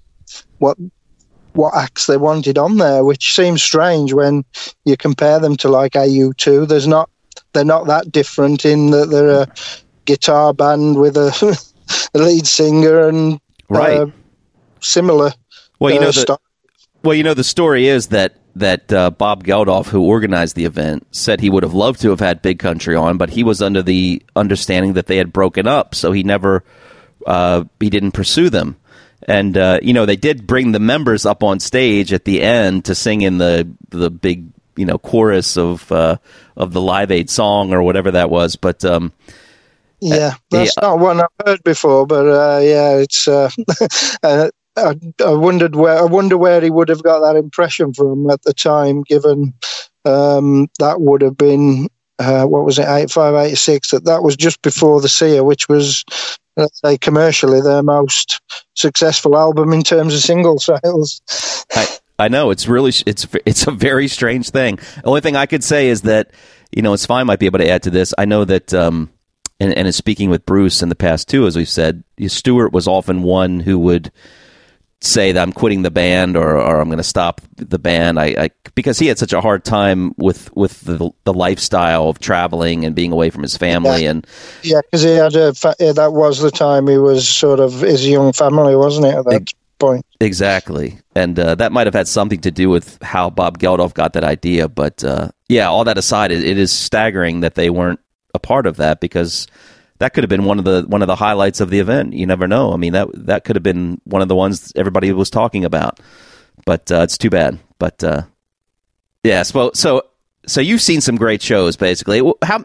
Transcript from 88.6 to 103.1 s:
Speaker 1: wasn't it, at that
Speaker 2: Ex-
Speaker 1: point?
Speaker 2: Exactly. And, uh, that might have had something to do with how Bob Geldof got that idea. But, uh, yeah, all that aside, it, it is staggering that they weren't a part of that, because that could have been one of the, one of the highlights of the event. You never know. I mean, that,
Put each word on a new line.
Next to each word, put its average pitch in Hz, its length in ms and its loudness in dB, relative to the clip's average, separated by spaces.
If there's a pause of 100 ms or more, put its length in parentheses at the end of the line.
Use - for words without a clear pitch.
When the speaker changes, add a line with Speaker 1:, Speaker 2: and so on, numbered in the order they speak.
Speaker 1:
wasn't 143 300 2
it, 139 100 2
at 131 80 -4
that 123 180 2
Speaker 2:
Ex- - 120 -14 (260)
Speaker 1:
point? 131 260 -2 (140)
Speaker 2:
Exactly. 95 800 -4 (160)
And, 87 200 -2
uh, 85 200 0
that 110 160 -2
might 120 160 0
have 101 60 -6
had 98 120 0
something 104 360 -2
to 92 100 -2
do 92 180 0
with - 320 -2
how 90 260 -4
Bob 85 300 -4
Geldof 90 360 0
got 82 180 -2
that 82 100 -4
idea. 80 460 -2
But, 73 340 -6
uh, 73 280 -4 (180)
yeah, 113 180 2
all 90 160 0
that 110 160 0
aside, 104 320 -2
it, 85 140 -2
it 98 140 -2
is 95 120 0
staggering 92 720 -2
that 82 160 -2
they 85 140 0
weren't 87 280 -2 (360)
a - 40 -4
part 127 280 -2
of 82 100 -4
that, 76 240 -2
because 85 460 -6 (520)
that - 160 -4
could 139 100 0
have 107 60 -4
been 98 160 0
one 101 120 0
of 95 60 -4
the, 92 240 2
one 101 140 0
of 95 40 0
the 92 80 0
highlights 101 460 -2
of 98 100 0
the 98 80 0
event. 101 360 -2
You 90 120 -4
never 92 220 -2
know. 117 240 0
I - 40 -4
mean, 85 180 -2
that, 95 180 -2